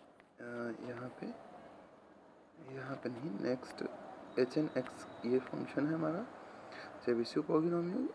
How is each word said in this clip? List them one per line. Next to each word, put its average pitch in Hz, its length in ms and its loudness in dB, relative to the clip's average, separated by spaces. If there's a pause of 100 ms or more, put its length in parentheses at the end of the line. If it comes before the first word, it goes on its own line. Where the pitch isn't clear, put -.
(420)
अ, - 20 -10 (460)
यहाँ 123 200 -6
पे, - 160 -8 (1500)
यहाँ 131 200 -4
पे 123 140 -2
नहीं, 143 300 -4
next - 460 0 (540)
H 127 180 4
एन 151 200 6
एक्स - 300 -2 (180)
ये 123 140 6
function 135 480 0
है 160 60 4
हमारा 165 320 2 (800)
चेबिशेव 120 380 4
polynomial, 175 720 4